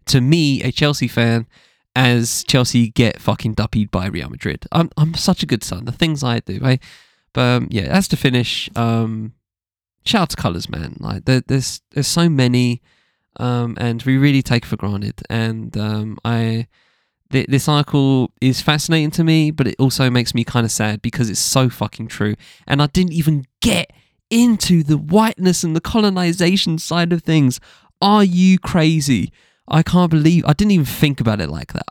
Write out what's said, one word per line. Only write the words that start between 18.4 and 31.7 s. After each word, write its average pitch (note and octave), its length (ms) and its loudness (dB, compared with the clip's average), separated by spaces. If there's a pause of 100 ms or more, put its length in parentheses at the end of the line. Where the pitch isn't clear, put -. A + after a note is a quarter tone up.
is B2+ 200 0
fascinating D#3 520 0
to E3 120 0
me, D#3+ 260 2
but D3+ 160 -2
it - 120 -6
also C3 320 2
makes B2 240 0
me A#2 100 0
kinda A#2 240 0
sad G#2+ 340 -4
because A#2 260 -2
it's F#2+ 120 -6
so C3 280 2
fucking A2 400 -8
true. G#2 280 -4 (300)
And C#3+ 140 0
I D3 60 2
didn't F3+ 260 0
even D3+ 340 -4 (140)
get F3+ 300 -2 (400)
into A3+ 520 2
the D3+ 140 0
whiteness F3+ 680 0
and D#3+ 140 -2
the E3+ 40 0
colonisation F3+ 1000 0
side E3+ 340 -2
of E3+ 100 -2
things. D3 380 2 (400)
Are G3+ 240 6
you F#3 340 4
crazy? D3+ 720 0 (380)
I D#3+ 140 4
can't F3+ 280 2
believe, D#3+ 360 4
I D3 80 4
didn't G#3 180 2
even D#3+ 140 4
think C#3+ 340 0
about A2 200 0
it D#2 80 -4
like D2 240 -10